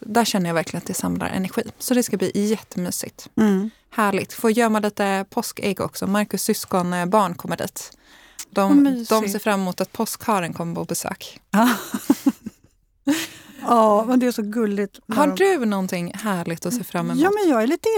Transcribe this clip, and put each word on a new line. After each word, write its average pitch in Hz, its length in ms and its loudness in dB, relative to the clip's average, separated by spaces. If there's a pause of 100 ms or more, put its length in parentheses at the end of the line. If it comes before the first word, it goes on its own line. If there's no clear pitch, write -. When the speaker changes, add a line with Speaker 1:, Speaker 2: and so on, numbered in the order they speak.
Speaker 1:
där 220 180 2
känner 190 260 0
jag 165 40 -2
verkligen 165 240 -4
att - 80 -10
det 185 80 -6
samlar 180 340 -4
energi. 190 340 -4 (160)
Så - 160 -2
det 240 80 4
ska - 140 -2
bli 190 300 0
jättemysigt. - 920 -6
Speaker 2:
Mm. 208 340 4 (200)
Speaker 1:
Härligt. 196 420 -2
Få - 180 0
gömma 220 300 2
lite 196 500 -2
påskägg - 500 -4
också. - 260 -6
Marcus 202 360 0
syskon, 180 500 -2
eh, 175 140 -2
barn 185 280 2
kommer 175 220 -6
dit. - 400 -10 (540)
De, 196 180 2
Speaker 2:
Vad 285 80 6
mysigt. 262 340 4
Speaker 1:
de 220 180 2
ser 202 100 -4
fram 202 220 0
emot 185 200 -4
att 190 120 -4
påskharen 190 600 -2
kommer 170 220 -6
på 170 100 -4
besök. - 560 -8 (100)
Speaker 2:
Ja. 226 240 6
<laughs> 196 40 -4 (1900)
Ja, 220 420 4
men 254 120 2
det 247 60 2
är 240 60 0
så 226 100 -4
gulligt 208 640 -2
när 220 100 -6
Speaker 1:
Har 285 100 6
Speaker 2:
de 285 100 0
Speaker 1:
du 359 300 2
någonting 185 480 -2
härligt 185 520 -4
att 180 80 -2
se 220 100 -6
fram 170 260 -4
emot? 254 120 2
Speaker 2:
Ja, 370 80 4 (120)
men 349 80 4
jag 233 120 4
är 226 40 2
lite 330 320 0